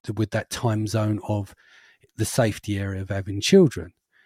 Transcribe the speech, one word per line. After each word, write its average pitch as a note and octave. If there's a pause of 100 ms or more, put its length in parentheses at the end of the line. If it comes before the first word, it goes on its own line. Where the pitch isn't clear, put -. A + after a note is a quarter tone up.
(140)
with G#2+
that A2
time G#2+
zone G#2+
of G#2 (640)
the A2
safety G#2
area G2
of F#2+
having G2
children, C3 (340)